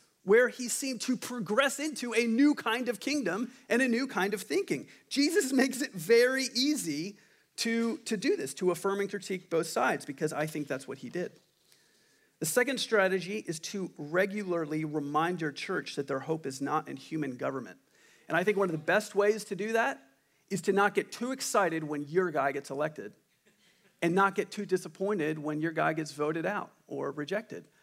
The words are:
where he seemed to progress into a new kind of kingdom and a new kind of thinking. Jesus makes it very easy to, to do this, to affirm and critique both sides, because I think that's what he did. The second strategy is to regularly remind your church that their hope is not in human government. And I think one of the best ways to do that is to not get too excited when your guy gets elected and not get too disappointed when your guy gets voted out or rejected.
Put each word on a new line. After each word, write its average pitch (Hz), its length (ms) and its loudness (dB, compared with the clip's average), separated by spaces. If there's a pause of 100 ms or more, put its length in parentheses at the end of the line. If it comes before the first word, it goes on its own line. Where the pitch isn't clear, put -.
(240)
where 220 260 6
he 240 200 -8
seemed 262 320 -4
to 254 160 0
progress 247 600 0
into 277 340 -4
a 233 140 4
new 277 260 6
kind 262 360 -2
of 233 100 -2
kingdom 254 500 -2 (200)
and 240 120 4
a 269 60 4
new 240 180 2
kind 208 300 0
of 190 80 -4
thinking. 185 420 -2 (240)
Jesus 285 420 2
makes 269 300 4
it 285 120 -6
very 233 600 4
easy 196 640 0 (400)
to, 233 480 0
to 220 120 -2
do 294 200 2
this, 135 160 -4
to 180 160 0
affirm 196 300 0
and 196 100 -2
critique 190 400 -6
both 165 160 2
sides, 226 400 0
because 156 260 -4
I 147 140 -2
think 156 220 -6
that's - 200 -6
what 208 120 -10
he - 100 -12
did. 175 220 -6 (1080)
The 160 60 -4
second 247 340 2
strategy 190 680 0
is 160 140 -6
to 190 360 -6
regularly 170 840 -2
remind 151 560 0
your 151 140 -4
church 160 420 -6
that 143 100 -2
their 135 140 -4
hope 160 260 -4
is 135 160 -8
not 147 280 -2
in 139 80 -10
human 143 400 -6
government. 135 400 -6 (500)
And 160 100 0
I 180 60 2
think 202 140 2
one 196 100 2
of 165 60 -2
the 160 40 -2
best 196 380 2
ways 208 300 4
to 202 100 -6
do 208 160 -4
that 247 320 0 (460)
is 196 140 -2
to 196 100 4
not 196 200 4
get - 200 -2
too 247 180 -6
excited 175 540 2
when 147 180 -4
your 170 280 2
guy 143 200 2
gets 139 180 -6
elected 139 440 -6 (880)
and 170 120 2
not 196 220 4
get - 160 -2
too 208 140 -6
disappointed 175 720 -2
when 151 220 -4
your 165 100 -2
guy 156 220 0
gets 156 180 -6
voted 151 340 -2
out 202 260 -4 (160)
or 139 240 -6
rejected. 151 520 -6 (200)